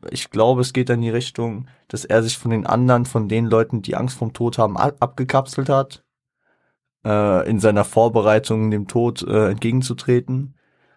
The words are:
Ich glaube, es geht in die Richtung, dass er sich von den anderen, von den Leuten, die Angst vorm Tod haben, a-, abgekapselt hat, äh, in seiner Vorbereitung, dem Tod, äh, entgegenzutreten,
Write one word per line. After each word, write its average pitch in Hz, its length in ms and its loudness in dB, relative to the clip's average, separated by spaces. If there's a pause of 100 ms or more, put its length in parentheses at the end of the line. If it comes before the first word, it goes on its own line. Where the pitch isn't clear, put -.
(120)
Ich - 180 -10
glaube, 120 320 4
es 127 100 -2
geht 127 180 0
in 117 120 0
die 117 80 -2
Richtung, 120 580 -4 (220)
dass - 160 -10
er 113 180 4
sich 117 140 -4
von 117 140 -4
den 110 140 0
anderen, 123 400 2
von 110 220 -2
den 113 200 0
Leuten, 113 340 0
die - 140 -6
Angst 127 220 -4
vorm 117 140 -4
Tod 120 260 -4
haben, 101 200 0
a-, 143 220 0
abgekapselt 131 680 -2
hat, 135 380 -2 (1000)
äh, 104 440 2
in 107 100 0
seiner 104 240 4
Vorbereitung, 110 880 2
dem 104 160 -4
Tod, 117 360 -2
äh, 104 260 2
entgegenzutreten, 127 1040 -2 (420)